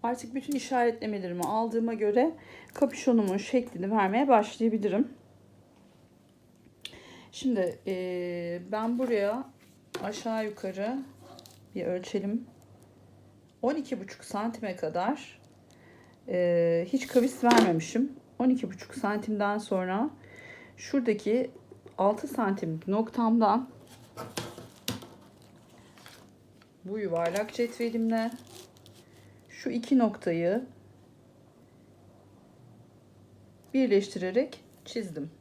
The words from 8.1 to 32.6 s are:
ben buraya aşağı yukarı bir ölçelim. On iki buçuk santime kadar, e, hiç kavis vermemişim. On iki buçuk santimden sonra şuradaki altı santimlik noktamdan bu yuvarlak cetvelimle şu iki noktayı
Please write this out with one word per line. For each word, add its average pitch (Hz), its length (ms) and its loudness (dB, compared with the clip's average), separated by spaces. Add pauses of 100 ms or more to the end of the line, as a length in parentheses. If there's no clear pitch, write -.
ben 226 280 -2
buraya 233 500 0 (540)
aşağı 220 420 -4
yukarı 208 540 -6 (760)
bir 175 100 -4
ölçelim. 196 600 -4 (1160)
On 269 140 0
iki 269 240 -6
buçuk - 240 -16
santime 214 520 -6
kadar, 180 680 -4 (840)
e, 170 600 4
hiç 262 200 -2
kavis 254 360 2
vermemişim. 226 680 4 (280)
On 254 100 4
iki 254 220 0
buçuk - 240 -16
santimden 208 640 0
sonra 196 520 0 (680)
şuradaki 233 760 0 (460)
altı 208 300 2
santimlik 196 600 -2
noktamdan 226 840 2 (3250)
bu 208 140 -8
yuvarlak 180 540 -2
cetvelimle 226 760 -2 (1160)
şu - 200 -8
iki 240 300 2
noktayı 202 680 0 (3000)